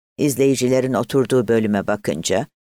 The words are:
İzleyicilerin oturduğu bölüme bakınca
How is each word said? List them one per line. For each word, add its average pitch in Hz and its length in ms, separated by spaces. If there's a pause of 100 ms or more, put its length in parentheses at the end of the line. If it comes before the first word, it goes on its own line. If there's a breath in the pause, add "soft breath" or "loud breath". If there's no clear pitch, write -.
(180)
İzleyicilerin 131 760
oturduğu 123 540
bölüme 107 380
bakınca 95 600 (240)